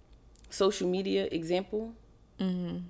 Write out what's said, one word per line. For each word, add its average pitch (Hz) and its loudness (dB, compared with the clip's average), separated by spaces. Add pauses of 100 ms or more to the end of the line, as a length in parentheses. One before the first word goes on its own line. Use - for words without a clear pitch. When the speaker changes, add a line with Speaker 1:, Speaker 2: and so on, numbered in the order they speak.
(500)
Speaker 1:
social 196 2
media 190 2
example, 190 -2 (480)
Speaker 2:
Mm-hmm. 180 0 (120)